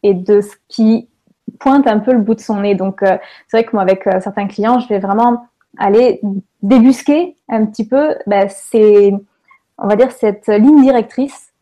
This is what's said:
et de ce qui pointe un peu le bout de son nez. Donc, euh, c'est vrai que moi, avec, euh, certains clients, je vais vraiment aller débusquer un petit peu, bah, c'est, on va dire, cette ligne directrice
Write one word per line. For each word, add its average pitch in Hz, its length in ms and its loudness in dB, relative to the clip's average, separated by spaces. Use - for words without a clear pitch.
et 202 120 0
de 202 260 0
ce 202 120 -12
qui 226 400 -2
pointe 277 280 2
un 214 120 0
peu 233 140 -2
le 247 60 2
bout 220 160 -2
de 220 60 -8
son 208 200 -8
nez. 202 140 -2
Donc, 190 280 -6
euh, 190 140 0
c'est - 100 -4
vrai 226 60 0
que 226 80 -10
moi, 208 100 -2
avec, 190 240 -2
euh, 190 160 -2
certains 202 240 -8
clients, 220 340 -2
je 226 80 -12
vais 208 100 -2
vraiment 226 480 -2
aller 214 420 0
débusquer 262 760 2
un 220 180 -2
petit 214 200 -8
peu, 285 300 -2
bah, 202 220 0
c'est, 208 640 2
on 202 100 -6
va 208 80 0
dire, 247 160 2
cette 208 360 -6
ligne 254 340 4
directrice 254 800 -2